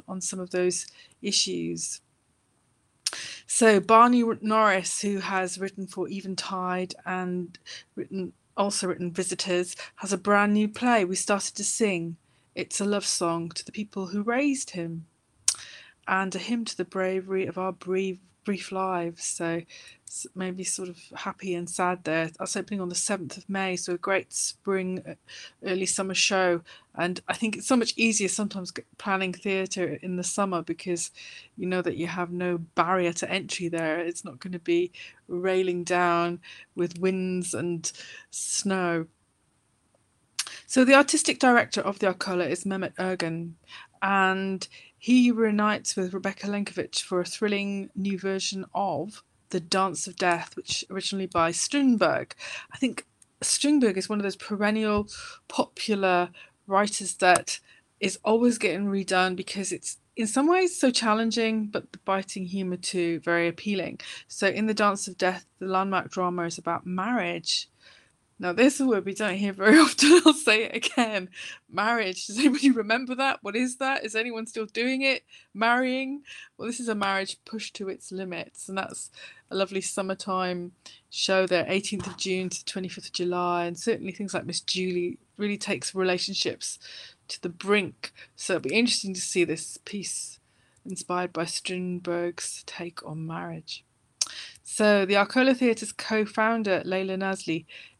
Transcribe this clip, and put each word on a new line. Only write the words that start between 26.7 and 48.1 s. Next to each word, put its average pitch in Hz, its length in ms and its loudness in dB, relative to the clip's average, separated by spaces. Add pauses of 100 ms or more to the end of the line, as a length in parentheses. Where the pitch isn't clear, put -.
And 180 340 -2
I 185 60 0
think 220 220 -2
it's 208 100 -10
so 262 100 4
much 233 180 2
easier 214 340 2
sometimes 202 440 -4
g-, - 120 -12 (120)
planning 190 380 -2
theatre 190 640 -2
in 180 160 -6
the 180 80 -4
summer 190 380 -2
because 170 480 -6 (480)
you 180 80 -4
know 185 160 0
that 175 160 -2
you 170 80 -2
have 175 240 -4
no 175 260 -2
barrier 170 560 2
to - 180 -6
entry 190 380 -4
there. 165 300 0
It's 170 260 -6
not 139 160 -12
gonna 180 180 -10
be 170 340 2 (360)
railing 180 560 0
down 175 560 2 (340)
with 175 240 -2
winds 185 540 0
and 170 400 -4 (380)
snow. 175 760 -2 (1600)
So 254 200 6
the 269 80 10
artistic 285 440 6
director 240 440 4
of 202 160 -2
the 208 80 2
Arcola 180 400 0
is 160 180 -2
Mehmet 190 300 -4
Ergen, 170 580 -4 (480)
and 190 680 2 (340)
he 247 300 6
reunites 214 640 2
with 185 180 -2
Rebecca 196 360 -6
Lenkiewicz 202 520 -4
for 180 200 -2
a 175 40 0
thrilling 202 680 -4
new 196 240 -2